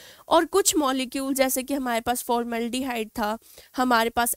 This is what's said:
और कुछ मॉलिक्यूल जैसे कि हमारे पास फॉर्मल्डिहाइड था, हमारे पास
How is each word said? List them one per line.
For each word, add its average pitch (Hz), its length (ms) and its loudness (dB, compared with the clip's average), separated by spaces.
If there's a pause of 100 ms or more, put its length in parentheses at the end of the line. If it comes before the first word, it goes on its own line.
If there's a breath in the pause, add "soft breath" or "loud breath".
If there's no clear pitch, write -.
(280 loud breath)
और 330 160 4
कुछ 392 320 0
मॉलिक्यूल 269 580 0
जैसे 262 280 2
कि 269 120 -6
हमारे 247 260 -2
पास 247 220 -4
फॉर्मल्डिहाइड 240 840 -4
था, 214 300 -4 (380 loud breath)
हमारे 233 340 4
पास 240 260 0